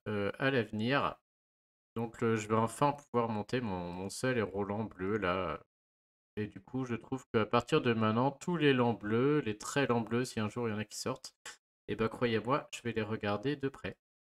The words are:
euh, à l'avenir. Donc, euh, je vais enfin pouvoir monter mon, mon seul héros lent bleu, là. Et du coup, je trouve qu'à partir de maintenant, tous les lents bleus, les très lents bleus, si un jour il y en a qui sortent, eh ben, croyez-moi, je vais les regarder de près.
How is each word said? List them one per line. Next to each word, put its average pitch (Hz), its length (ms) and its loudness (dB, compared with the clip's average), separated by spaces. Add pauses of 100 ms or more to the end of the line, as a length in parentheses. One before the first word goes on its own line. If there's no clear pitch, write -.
euh, 101 280 0
à 135 140 0
l'avenir. 120 640 2 (800)
Donc, 117 280 -6
euh, 113 120 4
je 104 140 -2
vais 110 60 2
enfin 113 360 2
pouvoir 120 380 -2
monter 113 320 -2
mon, 90 320 -4
mon 95 160 -6
seul 127 280 0
héros 98 280 0
lent 104 180 -2
bleu, 98 320 -2
là. 90 460 0 (720)
Et 107 120 -4
du - 120 -14
coup, 131 240 -6
je 120 120 -4
trouve 127 380 -6
qu'à 110 120 4
partir 120 340 2
de 123 140 4
maintenant, 113 380 2
tous 175 260 -4
les 147 160 6
lents 120 200 4
bleus, 120 520 2
les 107 120 -2
très 139 300 -2
lents 120 140 4
bleus, 117 240 0
si 117 160 -4
un 107 80 0
jour 120 180 -4
il 107 40 -2
y - 20 -2
en 104 40 -4
a 107 60 -2
qui - 140 -16
sortent, - 360 -6 (540)
eh 107 80 -2
ben, 110 140 0
croyez-moi, 117 640 0
je - 60 -12
vais 120 100 -4
les 110 100 0
regarder 107 540 -2
de 135 140 -2
près. - 280 -10 (380)